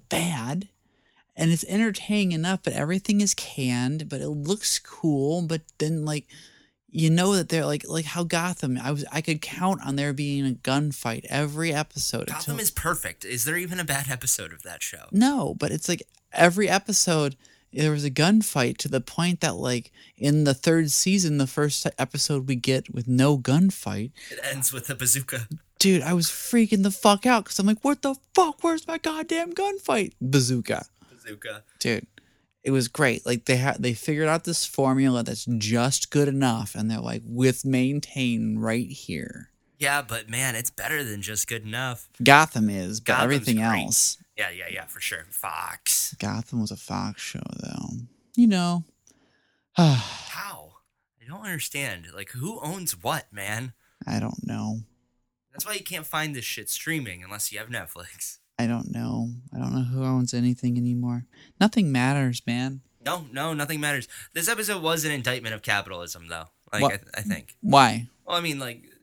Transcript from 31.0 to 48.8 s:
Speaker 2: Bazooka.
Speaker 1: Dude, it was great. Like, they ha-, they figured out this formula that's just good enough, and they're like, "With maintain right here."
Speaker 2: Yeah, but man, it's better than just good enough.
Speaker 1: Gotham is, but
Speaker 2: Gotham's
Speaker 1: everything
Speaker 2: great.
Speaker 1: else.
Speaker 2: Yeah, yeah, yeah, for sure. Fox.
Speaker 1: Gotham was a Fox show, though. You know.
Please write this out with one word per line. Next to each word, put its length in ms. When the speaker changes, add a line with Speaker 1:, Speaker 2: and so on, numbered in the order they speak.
Speaker 2:
Bazooka. 540
Speaker 1:
Dude, 260
it 80
was 160
great. 400
Like, 200
they 100
ha-, 240
they 140
figured 340
out 160
this 200
formula 600
that's 200
just 520
good 180
enough, 480
and 120
they're 120
like, 240
"With 400
maintain 920
right 300
here." 600
Speaker 2:
Yeah, 260
but 260
man, 260
it's 160
better 320
than 180
just 280
good 160
enough. 440
Speaker 1:
Gotham 480
is, 300
but 140
Speaker 2:
Gotham's 100
Speaker 1:
everything 320
Speaker 2:
great. 300
Speaker 1:
else. 320
Speaker 2:
Yeah, 140
yeah, 200
yeah, 160
for 140
sure. 300
Fox. 880
Speaker 1:
Gotham 400
was 100
a 60
Fox 440
show, 220
though. 280
You 100
know. 380